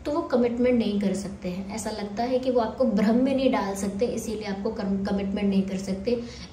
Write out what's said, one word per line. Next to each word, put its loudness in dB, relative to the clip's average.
तो -4
वो 0
कमिटमेंट 2
नहीं 0
कर 0
सकते -6
हैं। -8
ऐसा -6
लगता -6
है 2
कि 0
वो 4
आपको 0
भ्रम 4
में 2
नहीं 4
डाल 0
सकते, -2
इसीलिए -4
आपको -2
कम-, -2
कमिटमेंट 0
नहीं 4
कर -2
सकते, -2